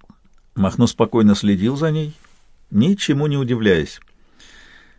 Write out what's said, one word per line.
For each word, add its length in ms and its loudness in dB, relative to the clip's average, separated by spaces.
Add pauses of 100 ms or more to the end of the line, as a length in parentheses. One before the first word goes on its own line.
(560)
Махно 320 0
спокойно 480 2
следил 400 0
за 160 -2
ней, 220 -6 (560)
ничему 580 0
не 100 -2
удивляясь. 600 -2 (1000)